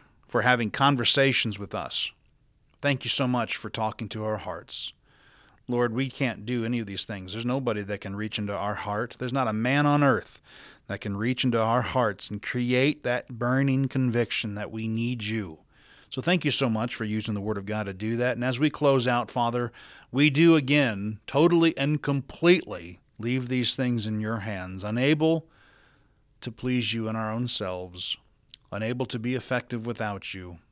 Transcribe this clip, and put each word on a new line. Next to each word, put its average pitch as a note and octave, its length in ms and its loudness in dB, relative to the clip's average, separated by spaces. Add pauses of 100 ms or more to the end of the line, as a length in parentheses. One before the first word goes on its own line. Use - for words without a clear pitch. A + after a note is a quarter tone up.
(260)
for A#2 160 0
having A#2 300 2
conversations C3 880 2
with G2+ 160 -8
us. - 340 -6 (680)
Thank C#3 240 0
you B2 40 -8
so C3 200 0
much B2 280 -2
for G#2+ 140 -8
talking G#2+ 380 -4
to G#2+ 160 -6
our G#2+ 140 -2
hearts. - 540 -10 (760)
Lord, A#2+ 240 2
we C3 180 -2
can't B2 340 -4
do A#2+ 200 -2
any A#2+ 160 0
of A2 60 -4
these G2 180 -6
things. F#2+ 280 -10
There's A#2 140 -6
nobody B2 360 -2
that G2+ 180 -6
can G2 160 -8
reach G#2+ 200 -6
into G2+ 180 -4
our G2 200 -2
heart. G#2+ 460 -4
There's B2 120 -4
not C3 160 0
a G#2+ 40 0
man B2+ 340 2
on D3 160 4
earth B2 380 2 (480)
that G2 120 -4
can G2+ 160 -4
reach A#2+ 280 0
into A#2+ 160 4
our A2+ 220 4
hearts A2+ 480 0
and G#2 120 -8
create B2+ 600 0
that B2 240 -2
burning C3 580 2
conviction A#2+ 680 0
that G#2 160 -8
we A2+ 160 -4
need A#2 340 -2
you. G2+ 380 -4 (500)
So C3 120 -8
thank E3 220 2
you C#3+ 80 0
so C3 160 2
much A2+ 260 0
for A#2 100 -4
using G#2+ 300 -2
the G2+ 60 -2
Word G2+ 180 -2
of G2 80 -8
God G#2+ 200 -2
to G2 60 -4
do G#2+ 260 -2
that. A#2+ 180 2
And A#2+ 80 -4
as B2+ 160 0
we D3+ 100 4
close C3+ 380 4
out, A#2+ 240 0
Father, A#2+ 400 0 (400)
we C#3+ 180 6
do E3 240 8
again B2+ 720 2
totally E3 500 4
and C#3+ 240 0
completely C3 1000 2 (180)
leave B2 300 -2
these B2 260 2
things B2 320 0
in G#2+ 140 -2
your A2 200 -2
hands, F#2+ 440 -8
unable D3+ 640 2 (920)
to A#2 120 -8
please B2 400 0
you A2+ 160 -2
in A2 80 -4
our A2 160 -2
own A#2+ 160 -2
selves, F#2 680 -6 (540)
unable B2 360 -4
to - 120 -6
be A#2+ 160 -2
effective A#2+ 520 -4
without G#2+ 480 -6
you. F2+ 240 -14 (140)